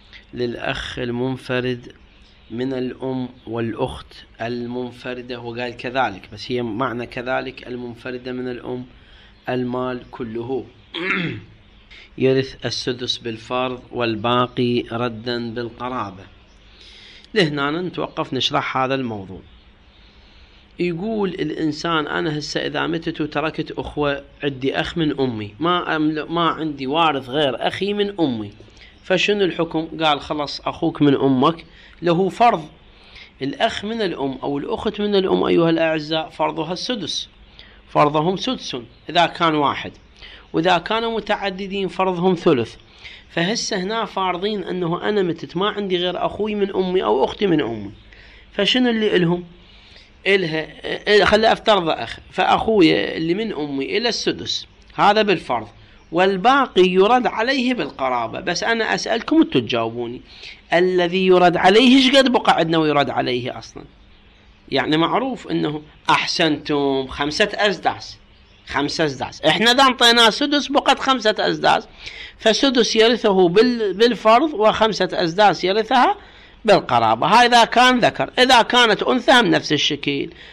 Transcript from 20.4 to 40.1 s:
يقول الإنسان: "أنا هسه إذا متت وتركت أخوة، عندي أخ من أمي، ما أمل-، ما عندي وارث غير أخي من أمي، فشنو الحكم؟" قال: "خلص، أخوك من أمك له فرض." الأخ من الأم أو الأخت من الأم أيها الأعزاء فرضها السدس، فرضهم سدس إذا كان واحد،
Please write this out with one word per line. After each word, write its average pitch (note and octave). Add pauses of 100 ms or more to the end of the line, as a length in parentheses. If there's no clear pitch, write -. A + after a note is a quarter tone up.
يقول F#3
الإنسان: D3+
"أنا E3
هسه D3
إذا C#3+
متت D#3+
وتركت D3+
أخوة، C#3+ (200)
عندي C3+
أخ -
من D3+
أمي، G#2+
ما E3
أمل-، D#3
ما E3
عندي C#3
وارث C#3+
غير C#3+
أخي G3
من G3+
أمي، A2+ (520)
فشنو G3
الحكم؟" E3 (160)
قال: D3
"خلص، D3
أخوك D3+
من C#3+
أمك C3+ (360)
له F3
فرض." G3+ (760)
الأخ E3
من A3+
الأم C#3
أو C#3+
الأخت G#3
من G#3
الأم F#3
أيها F3
الأعزاء D#3+
فرضها D#3
السدس، F#3+ (600)
فرضهم D#3
سدس A3 (320)
إذا E3
كان D#3+
واحد، C3 (640)